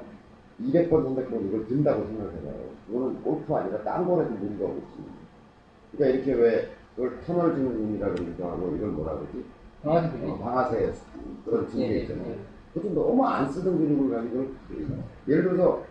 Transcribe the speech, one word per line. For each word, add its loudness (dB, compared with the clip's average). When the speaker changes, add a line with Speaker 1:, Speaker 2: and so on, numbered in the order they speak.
Speaker 1:
이백 4
번, 6
삼백 -2
번 -2
이걸 -2
든다고 2
생각해봐요. -8
그거는 -2
골프 -2
아니라 -2
딴 0
거라도 2
무리가 -4
오고 -2
있습니다. -14
그러니까 4
이렇게 0
왜 4
그걸 -2
터널 2
증후군이라 0
그러기도 -4
하고, -4
이걸 -2
뭐라 -4
그러지? -8
Speaker 2:
방아쇠. 2
Speaker 1:
어, -4
방아쇠 0
그런 0
증후군 -2
Speaker 2:
예, 2
예, 2
Speaker 1:
있잖아요. -4
Speaker 2:
예. -8
Speaker 1:
그것도 -2
너무 4
안 2
쓰던 0
근육을 4
가지고, -2
예를 6
들어서 4